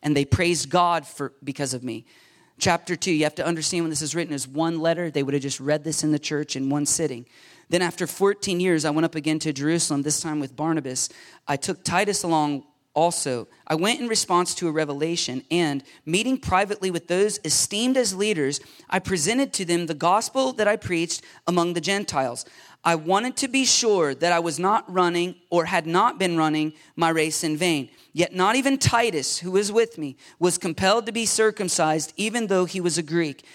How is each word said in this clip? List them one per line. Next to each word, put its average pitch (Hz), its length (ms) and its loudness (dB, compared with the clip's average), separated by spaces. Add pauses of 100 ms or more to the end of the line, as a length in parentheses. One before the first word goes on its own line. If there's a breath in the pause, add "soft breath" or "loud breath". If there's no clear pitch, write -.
And 147 140 2
they 143 80 4
praised 170 460 0
God 170 360 2
for, - 280 -10 (100)
because 135 300 -4
of 123 100 -8
me." 117 220 -8 (520 soft breath)
Chapter 175 380 0
two, - 160 -2
you 156 120 2
have 151 120 0
to 151 100 -4
understand 170 380 -2
when 165 60 -2
this 151 140 -4
is 143 100 -6
written, 156 220 -4
is 127 120 -6
one 160 320 -2
letter. 165 300 0
They 143 140 -2
would 135 100 -2
have 139 100 0
just 139 160 -6
read 147 240 0
this 156 200 -4
in 156 80 2
the 147 80 2
church 147 360 -4
in 135 140 -2
one 147 160 0
sitting. 131 400 -2 (440 loud breath)
Then 175 120 2
after 175 240 -2
fourteen 196 540 0
years, 170 260 2
I 151 60 0
went 160 140 2
up 160 100 -4
again 156 240 -2
to 156 140 -2
Jerusalem, 147 500 0
this 147 160 -2
time 151 200 -4
with 131 160 -8
Barnabas. 151 540 -4 (380 loud breath)
I 139 80 0
took 156 280 -6
Titus 196 380 0
along 151 440 0 (280)
also, 147 540 0 (180 soft breath)
I 156 100 -2
went 208 260 0
in 240 80 -4
response 180 460 0
to 175 120 -2
a 160 40 0
revelation, 147 800 -2
and 151 320 0 (240 loud breath)
meeting 220 320 0
privately 190 540 0
with 170 160 -6
those 202 380 0
esteemed 214 500 0
as 226 180 2
leaders, 180 460 0 (300 loud breath)
I 190 100 0
presented 190 540 0
to 190 120 -4
them 170 200 0
the 160 80 -4
gospel 214 600 0
that 208 140 0
I 208 80 4
preached 170 460 -4 (260 loud breath)
among 175 260 2
the 170 80 -2
Gentiles. 147 640 -2 (380 loud breath)
I 170 120 4
wanted 190 420 0
to 269 100 -2
be 262 160 0
sure 190 520 2
that 175 180 2
I 170 60 4
was 165 200 -2
not 196 320 2
running 175 440 2 (140)
or 170 160 4
had 170 220 0
not 190 320 2
been 180 160 0
running 156 380 0 (240 loud breath)
my 165 120 4
race 160 360 0
in 156 100 0
vain. 151 340 0 (220 soft breath)
Yet 170 240 0
not 196 220 4
even 269 200 2
Titus, 233 600 0
who 175 140 -8
was 202 200 2
with 226 260 2
me, 143 200 -8 (200 loud breath)
was 175 200 2
compelled 190 480 2
to 226 80 -6
be 226 120 -2
circumcised, 180 920 0
even 220 300 -2
though 185 180 2
he 185 160 -4
was 170 160 0
a 170 60 -2
Greek. 156 520 -2